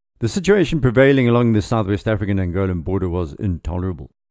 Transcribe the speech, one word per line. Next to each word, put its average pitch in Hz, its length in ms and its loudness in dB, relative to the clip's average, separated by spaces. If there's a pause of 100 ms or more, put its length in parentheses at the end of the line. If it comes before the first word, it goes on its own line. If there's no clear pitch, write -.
(200)
The 113 80 -2
situation 170 520 0
prevailing 131 480 4
along 120 240 4
the 104 100 2
Southwest 104 460 -2
African 101 300 -2
Angolan 92 440 -2
border 92 280 -4
was 85 240 -4
intolerable. 87 760 -6 (200)